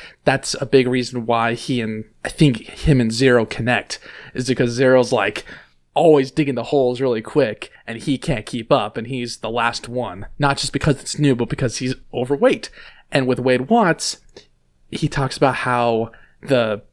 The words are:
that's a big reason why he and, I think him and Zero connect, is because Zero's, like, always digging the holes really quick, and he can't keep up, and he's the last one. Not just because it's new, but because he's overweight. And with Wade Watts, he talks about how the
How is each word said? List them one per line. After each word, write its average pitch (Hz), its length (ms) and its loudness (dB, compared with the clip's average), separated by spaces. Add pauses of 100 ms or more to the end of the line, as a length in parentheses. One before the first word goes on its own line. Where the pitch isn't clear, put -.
(240)
that's 135 380 0
a 143 40 -6
big 131 220 6
reason 123 380 -2
why 117 300 0
he 123 260 -4
and, 110 240 -6 (180)
I - 60 -6
think 139 280 4
him - 440 0
and 113 100 0
Zero 120 340 4
connect, 113 520 -4 (360)
is 127 140 -6
because 123 240 0
Zero's, 127 400 4
like, 104 320 -2 (520)
always 151 360 4
digging 139 240 -2
the 117 100 -6
holes 123 360 0
really 123 200 -2
quick, 113 500 -2 (160)
and 113 100 -12
he 131 200 -4
can't 120 280 -6
keep 113 260 -4
up, 110 260 0
and 113 100 -8
he's 120 300 -8
the 113 120 -8
last 117 400 -4
one. 110 380 -8 (100)
Not 139 200 0
just - 160 -6
because 139 280 0
it's - 160 -12
new, 143 180 2
but 117 140 -4
because - 280 -4
he's 127 180 -6 (180)
overweight. 135 560 0 (420)
And 135 140 0
with 127 140 0
Wade 127 300 2
Watts, 214 480 2 (760)
he - 160 -4
talks 135 300 -4
about 139 180 2
how 120 560 0 (300)
the 113 520 0